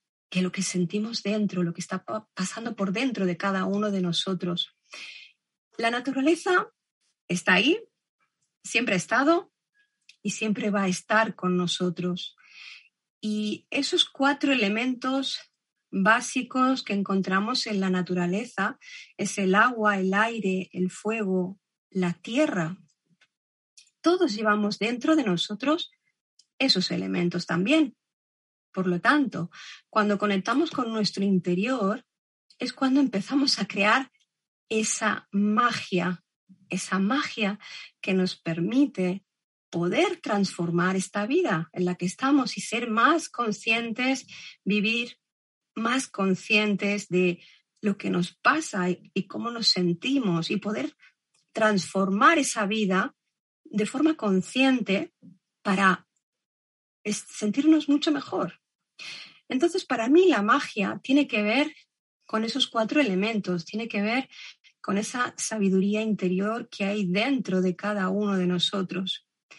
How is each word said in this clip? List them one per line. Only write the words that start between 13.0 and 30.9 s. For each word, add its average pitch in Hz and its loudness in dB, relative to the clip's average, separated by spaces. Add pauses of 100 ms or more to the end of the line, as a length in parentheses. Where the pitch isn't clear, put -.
Y 214 -4
esos 285 0
cuatro 277 0
elementos 254 -2 (580)
básicos 254 2
que - -6
encontramos 196 -2
en 208 -2
la 190 0
naturaleza 185 -2 (400)
es 202 -4
el 190 2
agua, 214 4
el 190 0
aire, 202 0
el 180 -2
fuego, 190 -4 (320)
la 180 0
tierra. 214 -2 (1300)
Todos 339 4
llevamos 214 0
dentro 247 0
de 302 4
nosotros 214 -2 (680)
esos 226 0
elementos 180 -2
también. 247 2 (800)
Por 185 -2
lo 175 2
tanto, 226 0 (380)
cuando 208 2
conectamos 208 2
con - -2